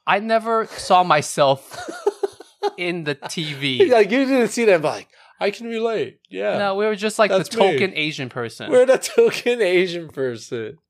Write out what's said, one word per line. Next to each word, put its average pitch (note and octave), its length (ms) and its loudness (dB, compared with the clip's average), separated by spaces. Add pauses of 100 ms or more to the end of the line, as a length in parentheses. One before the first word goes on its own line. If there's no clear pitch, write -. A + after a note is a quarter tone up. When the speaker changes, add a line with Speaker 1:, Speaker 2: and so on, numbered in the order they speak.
Speaker 1:
I F3+ 140 2
never A3+ 480 -2
saw - 360 2
myself D3+ 840 0 (480)
<laughs> - 400 -8
in F3 260 -4
the D3 120 -4
T D3+ 380 -8
V. C#3 360 2
Speaker 2:
<laughs> - 20 4
Like, G#3+ 200 4
you C4 140 2
didn't B3+ 240 2
see A#3+ 160 -2
that, F3+ 180 4
but, C#3+ 120 0
like, F#2+ 120 -14 (300)
I G3 140 -2
can A#3 160 -12
relate. A3+ 520 -4 (100)
Yeah. F#3+ 280 -4
Speaker 1:
No, G3+ 180 -2
we G#3 100 -2
were A3 100 -2
just, G#3+ 240 -6
like, G#3 100 4
the F#3+ 100 2
Speaker 2:
That's - 140 -6
me. G3 200 4
Speaker 1:
token E3 200 0
Asian D3+ 360 -6
person. A#2 420 -8
Speaker 2:
We're B3+ 140 6
the B3+ 120 4
<laughs> - 180 -6
token A#3 460 2
Asian F3 460 0
person. A#2+ 720 -8 (120)